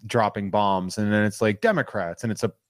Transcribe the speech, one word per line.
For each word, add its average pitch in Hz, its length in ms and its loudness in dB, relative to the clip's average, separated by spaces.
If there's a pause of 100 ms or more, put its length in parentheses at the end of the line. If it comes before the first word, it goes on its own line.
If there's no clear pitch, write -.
dropping 104 440 0
bombs, 95 480 0
and 104 140 0
then 107 120 4
it's 104 160 -2
like 107 220 2
Democrats 120 600 -2
and 113 60 -2
it's 104 140 -4
a 101 80 -2 (180)